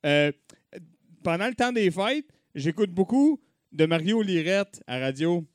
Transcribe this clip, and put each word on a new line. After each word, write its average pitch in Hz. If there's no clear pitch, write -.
Euh, 147
pendant 175
le 247
temps 247
des 214
fêtes, 220
j'écoute 175
beaucoup 247
de 156
Mario 165
Lirette 180
à 127
radio. 151